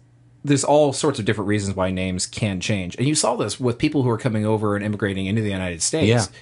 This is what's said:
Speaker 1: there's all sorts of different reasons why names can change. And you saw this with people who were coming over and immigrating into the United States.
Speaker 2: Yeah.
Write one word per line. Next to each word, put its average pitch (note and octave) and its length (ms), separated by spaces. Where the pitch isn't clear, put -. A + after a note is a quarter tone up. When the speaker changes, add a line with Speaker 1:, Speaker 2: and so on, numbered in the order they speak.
Speaker 1:
there's C#3+ 180
all D3 300
sorts C3+ 260
of G#2+ 60
different G2+ 240
reasons G2+ 260
why F#2 160
names F#2 360
can G2 340
change. F#2 360
And C3 120
you D#3 60
saw G#3+ 200
this B2+ 240
with A#2+ 200
people D3+ 240
who B2 80
were A2 80
coming A2 260
over G#2+ 320
and G2+ 80
immigrating G2 400
into G#2 160
the G#2+ 100
United F#2 320
States. - 240
Speaker 2:
Yeah. A2+ 200